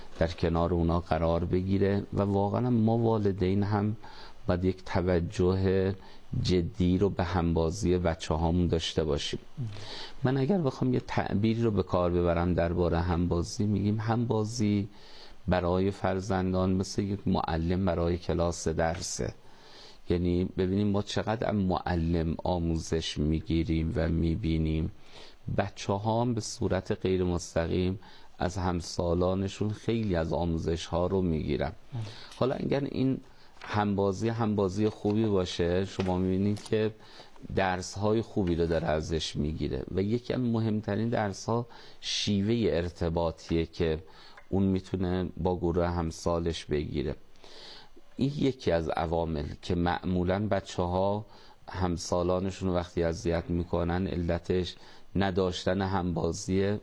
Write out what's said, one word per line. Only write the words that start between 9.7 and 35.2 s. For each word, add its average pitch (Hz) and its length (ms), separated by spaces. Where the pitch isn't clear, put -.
من 127 140
اگر 147 220
بخوام 131 360
یه 127 120
تعبیری 110 560
رو 113 80
به 95 120
کار 87 280
ببرم 87 440
درباره 85 460
همبازی، 87 640
می‌گیم 104 360
همبازی 110 880
برای 90 420
فرزندان 92 840
مثل 95 300
یک 98 240
معلم 90 580
برای 85 340
کلاس 85 500
درسه. 82 680
یعنی 87 340
ببینیم 95 420
ما 101 160
چقدر 107 460
از 107 60
معلم 85 920
آموزش 82 720
می‌گیریم 80 800
و 82 120
می‌بینیم. 80 800
بچه 101 360
ها 110 280
هم 120 140
به 110 60
صورت 95 520
غیر 92 320
مستقیم 90 760
از 92 200
همسالانشون 90 1120
خیلی 107 460
از 80 160
آموزش 82 540
ها 87 200
رو 95 160
می‌گیرن. 71 500
حالا 131 180
اگر 135 300
این 131 360
همبازی، 101 680
همبازی 107 600
خوبی 104 380